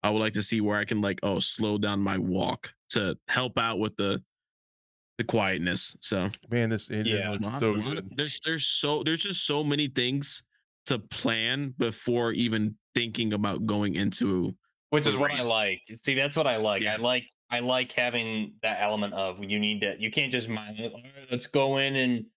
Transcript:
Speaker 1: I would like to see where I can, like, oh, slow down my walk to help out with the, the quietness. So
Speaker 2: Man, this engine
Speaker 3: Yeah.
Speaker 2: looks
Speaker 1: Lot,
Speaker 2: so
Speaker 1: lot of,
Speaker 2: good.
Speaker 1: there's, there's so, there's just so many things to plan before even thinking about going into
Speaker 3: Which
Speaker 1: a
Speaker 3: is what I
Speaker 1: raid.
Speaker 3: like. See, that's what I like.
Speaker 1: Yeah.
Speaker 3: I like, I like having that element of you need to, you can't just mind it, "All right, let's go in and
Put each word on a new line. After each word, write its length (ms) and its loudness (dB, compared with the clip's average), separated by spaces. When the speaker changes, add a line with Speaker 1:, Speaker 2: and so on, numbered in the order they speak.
Speaker 1:
I 80 4
would 80 2
like 140 0
to 100 2
see 180 2
where 180 2
I 60 0
can, 160 0
like, 220 0
oh, 160 2
slow 400 0
down 220 0
my 180 0
walk 540 -2
to 260 0
help 300 0
out 200 0
with 180 -2
the, 260 0
the 60 -2
quietness. 760 0
So 280 0
Speaker 2:
Man, 200 0
this 200 -4
engine 340 -2
Speaker 3:
Yeah. 60 -4
Speaker 2:
looks 160 -4
Speaker 1:
Lot, 180 -4
Speaker 2:
so 120 2
Speaker 1:
lot 220 -4
of, 60 -8
Speaker 2:
good. 80 -14
Speaker 1:
there's, 340 -4
there's 220 0
so, 360 2
there's 200 0
just 240 0
so 160 2
many 260 2
things 540 0
to 120 2
plan 760 -2
before 560 0
even 440 2
thinking 380 0
about 340 0
going 280 2
into 640 0
Speaker 3:
Which 140 2
Speaker 1:
a 60 4
Speaker 3:
is 60 0
what 140 2
I 100 -2
Speaker 1:
raid. 20 0
Speaker 3:
like. 380 0
See, 120 2
that's 200 0
what 120 4
I 100 2
like. 260 2
Speaker 1:
Yeah. 100 2
Speaker 3:
I 20 0
like, 320 0
I 80 0
like 320 0
having 720 -2
that 180 0
element 320 0
of 300 -4
you 160 0
need 220 0
to, 180 0
you 120 -2
can't 200 0
just 180 -2
mind 300 -8
it, 140 -6
"All 80 -16
right, 300 -20
let's 160 -2
go 300 2
in 180 2
and 300 2